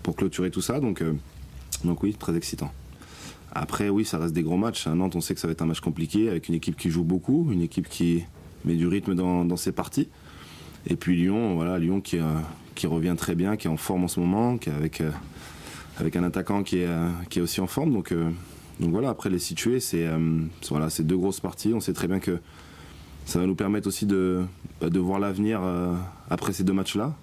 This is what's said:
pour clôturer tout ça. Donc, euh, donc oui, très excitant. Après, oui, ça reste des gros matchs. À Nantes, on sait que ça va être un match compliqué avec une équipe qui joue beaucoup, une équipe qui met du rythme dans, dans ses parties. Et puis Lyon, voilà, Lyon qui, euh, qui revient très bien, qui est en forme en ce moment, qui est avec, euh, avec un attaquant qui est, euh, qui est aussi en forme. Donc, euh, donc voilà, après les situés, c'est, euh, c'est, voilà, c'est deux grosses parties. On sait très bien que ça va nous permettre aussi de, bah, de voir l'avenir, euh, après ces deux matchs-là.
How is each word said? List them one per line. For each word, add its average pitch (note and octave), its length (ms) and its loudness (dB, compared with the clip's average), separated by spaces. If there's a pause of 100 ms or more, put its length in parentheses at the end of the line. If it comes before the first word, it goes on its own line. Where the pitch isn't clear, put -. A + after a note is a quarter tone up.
pour E2+ 140 0
clôturer F#2 340 0
tout F#2 100 -2
ça. B2+ 200 0
Donc, G#2+ 200 0
euh, D#2+ 120 2 (720)
donc E2+ 180 2
oui, G#2 100 2
très F2 220 -2
excitant. - 360 -4 (880)
Après, - 300 0
oui, G#2 160 4
ça E2+ 140 -2
reste E2 160 2
des E2+ 80 4
gros E2 140 2
matchs. A2 280 0
À D#2 80 0
Nantes, F2+ 220 2
on E2 60 0
sait F#2+ 120 -2
que - 60 -6
ça - 80 -2
va E2 60 2
être D#2+ 100 -2
un - 20 2
match D#2+ 140 0
compliqué E2+ 500 2
avec E2+ 180 -2
une E2+ 60 2
équipe E2 240 0
qui F2+ 140 0
joue E2+ 120 2
beaucoup, A2 480 2
une F2+ 100 2
équipe E2+ 280 -2
qui E2+ 340 2 (420)
met E2+ 100 4
du E2 100 4
rythme F#2+ 300 2
dans, F2 300 2
dans F2 120 2
ses F#2 140 -2
parties. - 380 0 (760)
Et F2 100 0
puis F2 200 2
Lyon, F#2+ 400 4
voilà, E2+ 240 2
Lyon F2+ 200 4
qui, F2+ 200 -2
euh, D#2+ 60 2 (500)
qui - 100 -4
revient E2 320 2
très - 160 0
bien, F#2 220 2
qui G#2 100 -6
est E2+ 40 2
en D#2 80 0
forme F#2 260 0
en F2 40 2
ce E2+ 120 -2
moment, G#2+ 380 4
qui - 120 -4
est D2+ 40 -2
avec, D#2 280 -2
euh, D#2 80 2 (880)
avec E2 180 0
un F2 80 2
attaquant F#2 380 0
qui F#2+ 180 0
est, F2 80 0
euh, E2+ 220 2 (220)
qui - 80 0
est - 20 2
aussi F2 200 0
en F2+ 60 0
forme. C#3+ 260 2
Donc, G2 180 0
euh, E2 180 2 (500)
donc E2 120 2
voilà, A#2+ 180 2
après G#2 220 -2
les F2+ 80 2
situés, A#2 400 0
c'est, E2+ 260 0
euh, D#2+ 140 0 (420)
c'est, - 80 -10
voilà, D#2 220 0
c'est D#2+ 160 -2
deux F#2 100 4
grosses F#2 220 0
parties. F#2+ 340 -2
On A2+ 60 2
sait F#2 140 -2
très E2+ 140 -2
bien F#2+ 120 2
que F2+ 180 0 (880)
ça - 140 0
va F2+ 80 4
nous F#2+ 80 2
permettre G2+ 320 0
aussi G2+ 180 -2
de, F#2 380 4 (380)
bah, E2 80 2
de F2+ 100 4
voir F#2+ 200 2
l'avenir, G2+ 440 0
euh, F2+ 320 0 (340)
après F2 240 -2
ces F#2+ 100 -2
deux F#2+ 100 4
matchs-là. G#2 500 0